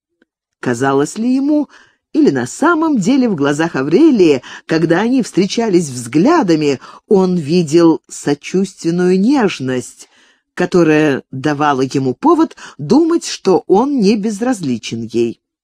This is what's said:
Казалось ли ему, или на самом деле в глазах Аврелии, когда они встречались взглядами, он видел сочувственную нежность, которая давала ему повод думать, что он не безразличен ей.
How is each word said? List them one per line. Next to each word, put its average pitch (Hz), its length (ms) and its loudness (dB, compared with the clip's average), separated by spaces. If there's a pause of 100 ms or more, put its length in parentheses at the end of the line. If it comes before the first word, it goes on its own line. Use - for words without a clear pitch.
(600)
Казалось 135 560 -2
ли 240 160 -2
ему, 277 360 0 (440)
или 285 180 2
на 127 160 -2
самом 311 520 0
деле 247 300 2
в 196 80 -4
глазах 147 400 -2
Аврелии, 170 680 4 (240)
когда 165 340 0
они 240 220 0
встречались 185 680 -2
взглядами, 151 920 0 (260)
он 190 300 2
видел 165 720 2
сочувственную 180 1120 -2
нежность, 190 880 -2 (460)
которая 156 760 2
давала 143 520 -2
ему 135 320 -2
повод 320 420 0 (220)
думать, 311 480 0
что - 420 0
он 254 320 0
не 202 160 2
безразличен 190 880 -6
ей. 113 380 -4 (240)